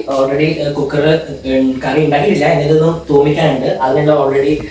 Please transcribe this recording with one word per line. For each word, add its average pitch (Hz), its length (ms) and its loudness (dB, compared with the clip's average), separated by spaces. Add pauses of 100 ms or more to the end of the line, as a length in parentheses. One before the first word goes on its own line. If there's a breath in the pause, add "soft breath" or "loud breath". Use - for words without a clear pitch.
(120)
already, 139 340 0 (160)
ഏ, 147 40 -4 (100)
കുക്കറിൽ, 147 360 0 (360)
ഉം, 131 180 2 (180)
കറി 147 220 -2
ഉണ്ടാക്കിയിട്ടില്ല, 170 480 2
ഇനി 147 140 0
ഇതൊന്ന് 156 240 2 (180)
തൂമിക്കാനുണ്ട്. 143 600 2 (160)
അതിനുള്ള 151 360 2
already 139 320 0 (160 loud breath)